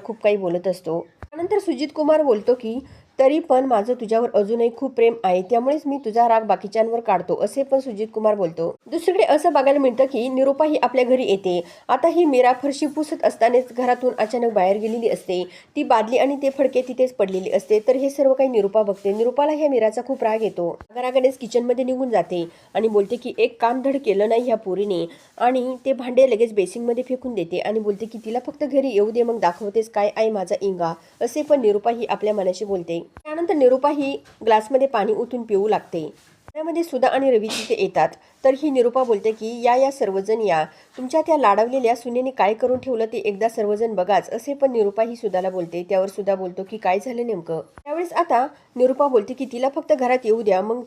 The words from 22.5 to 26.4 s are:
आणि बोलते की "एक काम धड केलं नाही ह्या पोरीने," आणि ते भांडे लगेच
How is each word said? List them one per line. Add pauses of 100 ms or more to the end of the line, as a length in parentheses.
आणि
बोलते
की
"एक
काम
धड
केलं
नाही
ह्या
पोरीने," (340)
आणि
ते
भांडे
लगेच